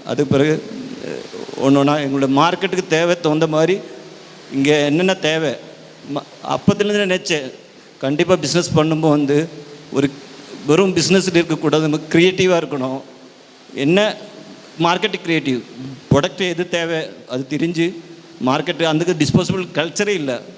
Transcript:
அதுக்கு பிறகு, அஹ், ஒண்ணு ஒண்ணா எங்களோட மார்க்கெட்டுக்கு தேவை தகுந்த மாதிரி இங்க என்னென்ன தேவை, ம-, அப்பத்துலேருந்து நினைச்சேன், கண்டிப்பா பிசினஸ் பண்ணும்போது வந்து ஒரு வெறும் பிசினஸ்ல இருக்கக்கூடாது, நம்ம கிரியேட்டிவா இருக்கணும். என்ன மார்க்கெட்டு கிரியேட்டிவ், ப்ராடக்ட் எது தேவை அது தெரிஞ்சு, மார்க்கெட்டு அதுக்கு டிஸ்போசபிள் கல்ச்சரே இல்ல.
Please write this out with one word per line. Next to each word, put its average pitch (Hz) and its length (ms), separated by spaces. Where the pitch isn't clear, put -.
அதுக்கு 135 320
பிறகு, 151 260
அஹ், - 580
ஒண்ணு 139 120
ஒண்ணா 143 200
எங்களோட 139 320
மார்க்கெட்டுக்கு 175 580
தேவை 170 340
தகுந்த 160 260
மாதிரி 160 340
இங்க 143 260
என்னென்ன 160 360
தேவை, 156 420
ம-, 143 80
அப்பத்துலேருந்து 202 580
நினைச்சேன், 165 460
கண்டிப்பா 160 380
பிசினஸ் 147 400
பண்ணும்போது 156 340
வந்து 147 380
ஒரு 139 180
வெறும் 170 300
பிசினஸ்ல 175 400
இருக்கக்கூடாது, 156 520
நம்ம 156 200
கிரியேட்டிவா 180 540
இருக்கணும். 131 380
என்ன 180 420
மார்க்கெட்டு 180 340
கிரியேட்டிவ், 143 340
ப்ராடக்ட் 180 380
எது 175 200
தேவை 165 420
அது 131 220
தெரிஞ்சு, 165 420
மார்க்கெட்டு 147 360
அதுக்கு 165 360
டிஸ்போசபிள் 170 560
கல்ச்சரே 165 340
இல்ல. 143 320